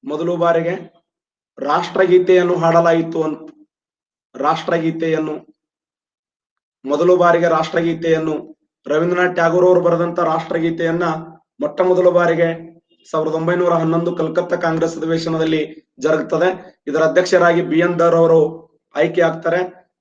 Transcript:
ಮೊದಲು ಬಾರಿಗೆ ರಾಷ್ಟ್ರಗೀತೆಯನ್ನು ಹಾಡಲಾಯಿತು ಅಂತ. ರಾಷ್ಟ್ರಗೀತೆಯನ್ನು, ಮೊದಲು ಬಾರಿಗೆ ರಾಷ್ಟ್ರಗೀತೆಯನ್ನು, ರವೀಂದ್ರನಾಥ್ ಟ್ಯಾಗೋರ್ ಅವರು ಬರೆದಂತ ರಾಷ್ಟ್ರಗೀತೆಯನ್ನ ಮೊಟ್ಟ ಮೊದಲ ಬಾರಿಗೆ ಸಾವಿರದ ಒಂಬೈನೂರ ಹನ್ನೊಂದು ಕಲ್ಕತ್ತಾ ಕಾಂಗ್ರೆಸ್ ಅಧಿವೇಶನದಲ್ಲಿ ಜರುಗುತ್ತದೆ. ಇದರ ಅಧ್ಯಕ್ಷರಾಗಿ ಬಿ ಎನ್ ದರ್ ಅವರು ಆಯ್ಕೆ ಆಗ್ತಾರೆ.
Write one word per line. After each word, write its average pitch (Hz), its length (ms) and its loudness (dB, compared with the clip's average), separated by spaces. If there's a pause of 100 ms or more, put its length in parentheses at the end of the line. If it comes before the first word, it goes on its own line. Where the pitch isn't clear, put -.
ಮೊದಲು 165 320 -4
ಬಾರಿಗೆ 170 640 -2 (560)
ರಾಷ್ಟ್ರಗೀತೆಯನ್ನು 180 960 2
ಹಾಡಲಾಯಿತು 165 680 2
ಅಂತ. 151 260 -8 (840)
ರಾಷ್ಟ್ರಗೀತೆಯನ್ನು, 160 1120 -4 (1400)
ಮೊದಲು 165 320 2
ಬಾರಿಗೆ 170 300 4
ರಾಷ್ಟ್ರಗೀತೆಯನ್ನು, 160 1080 -2 (300)
ರವೀಂದ್ರನಾಥ್ 175 480 0
ಟ್ಯಾಗೋರ್ 170 300 2
ಅವರು 180 160 4
ಬರೆದಂತ 170 380 -2
ರಾಷ್ಟ್ರಗೀತೆಯನ್ನ 165 840 -2 (560)
ಮೊಟ್ಟ 147 220 -4
ಮೊದಲ 180 280 4
ಬಾರಿಗೆ 170 680 0 (340)
ಸಾವಿರದ 156 220 -2
ಒಂಬೈನೂರ 170 400 0
ಹನ್ನೊಂದು 165 420 -2
ಕಲ್ಕತ್ತಾ 175 400 -2
ಕಾಂಗ್ರೆಸ್ 165 420 -2
ಅಧಿವೇಶನದಲ್ಲಿ 160 1000 -4
ಜರುಗುತ್ತದೆ. 160 880 -2
ಇದರ 151 160 -2
ಅಧ್ಯಕ್ಷರಾಗಿ 170 580 2
ಬಿ 160 180 0
ಎನ್ 175 200 0
ದರ್ 170 160 2
ಅವರು 165 520 2 (280)
ಆಯ್ಕೆ 165 260 0
ಆಗ್ತಾರೆ. 165 680 -2 (120)